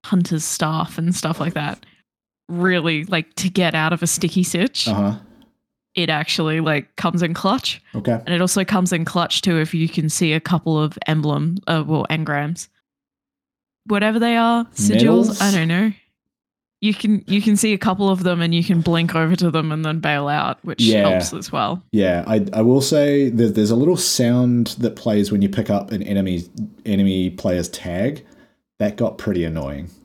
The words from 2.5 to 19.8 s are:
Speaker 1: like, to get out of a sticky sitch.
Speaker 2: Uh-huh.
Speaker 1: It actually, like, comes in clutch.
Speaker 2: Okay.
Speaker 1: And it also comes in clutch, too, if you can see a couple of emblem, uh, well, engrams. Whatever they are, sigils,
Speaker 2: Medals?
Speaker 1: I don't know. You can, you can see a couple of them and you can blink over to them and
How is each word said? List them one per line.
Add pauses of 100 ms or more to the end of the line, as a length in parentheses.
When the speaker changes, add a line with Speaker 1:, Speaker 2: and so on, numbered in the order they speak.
Speaker 1:
like,
to
get
out
of
a
sticky
sitch.
Speaker 2:
Uh-huh. (760)
Speaker 1:
It
actually,
like,
comes
in
clutch. (140)
Speaker 2:
Okay.
Speaker 1:
And
it
also
comes
in
clutch,
too,
if
you
can
see
a
couple
of
emblem, (100)
uh,
well,
engrams. (1160)
Whatever
they
are, (100)
sigils, (120)
Speaker 2:
Medals?
Speaker 1:
I
don't
know. (920)
You
can,
you
can
see
a
couple
of
them
and
you
can
blink
over
to
them
and